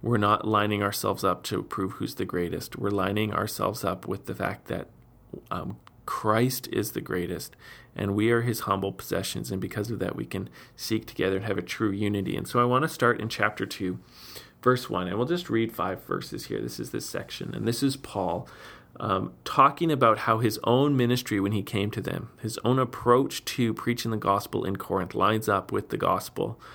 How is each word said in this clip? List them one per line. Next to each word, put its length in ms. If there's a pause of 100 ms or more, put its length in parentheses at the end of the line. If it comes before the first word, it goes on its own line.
We're 140
not 300
lining 360
ourselves 400
up 220
to 180
prove 300
who's 240
the 80
greatest. 520
We're 140
lining 420
ourselves 520
up 240
with 180
the 80
fact 340
that, 200 (640)
um, 260 (280)
Christ 680
is 200
the 80
greatest, 560 (400)
and 180
we 160
are 120
his 180
humble 320
possessions, 580
and 100
because 300
of 100
that, 160
we 100
can 240 (260)
seek 300
together 300
and 100
have 120
a 40
true 280
unity. 460
And 120
so 120
I 40
wanna 240
start 320
in 80
chapter 360
two, 340 (640)
verse 280
one, 180
and 80
we'll 100
just 220
read 240
five 320
verses 420
here. 140
This 180
is 120
this 160
section, 480
and 120
this 160
is 140
Paul, 500 (540)
um, 320 (120)
talking 460
about 280
how 200
his 240
own 340
ministry 440
when 100
he 120
came 280
to 100
them, 300 (100)
his 240
own 140
approach 680
to 300
preaching 380
the 40
gospel 480
in 120
Corinth 380
lines 340
up 240
with 160
the 80
gospel 640 (140)